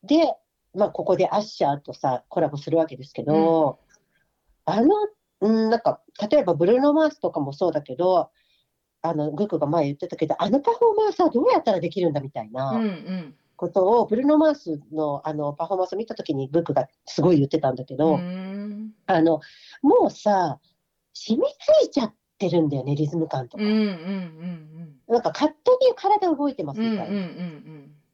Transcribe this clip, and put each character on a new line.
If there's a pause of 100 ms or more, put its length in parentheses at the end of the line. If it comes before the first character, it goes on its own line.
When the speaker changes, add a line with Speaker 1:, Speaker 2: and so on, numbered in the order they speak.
Speaker 1:
で、 (400)
ま
あ、
こ
こ
で
ア
ッ
シ
ャ
ー
と
さ、
コ
ラ
ボ
す
る
わ
け
で
す
け
ど、 (840)
Speaker 2:
う
ん。
Speaker 1:
あ
の、 (460)
う (160)
ん、
な
ん
か、 (300)
例
え
ば
ブ
ル
ー
ノ・
マ
ー
ス
と
か
も
そ
う
だ
け
ど、 (680)
あ
の、
グ
ク
が
前
言
っ
て
た
け
ど、
あ
の
パ
フ
ォ
ー
マ
ン
ス
は
ど
う
や
っ
た
ら
で
き
る
ん
だ
み
た
い
な
Speaker 2:
う
ん
う
ん。 (200)
Speaker 1:
こ
と (160)
を、
ブ
ル
ー
ノ・
マ
ー
ス (120)
の、
あ
の、
パ
フ
ォ
ー
マ
ン
ス
を
見
た
時
に
グ
ク
が (180)
す
ご
い
言
っ
て
た
ん
だ
け
ど、
Speaker 2:
う
ー
ん。 (160)
Speaker 1:
あ
の、 (400)
も
う
さ、 (540)
染
み (360)
つ
い
ち
ゃ
っ (240)
て
る
ん
だ
よ
ね、
リ
ズ
ム
感
と
か。
Speaker 2:
う
ん
う
ん
う
ん
う
ん。
Speaker 1:
な
ん
か、
勝
手
に
体
動
い
て
ま
す
み
た
い
な。
Speaker 2:
う
ん
う
ん
う
ん
う
ん。 (200)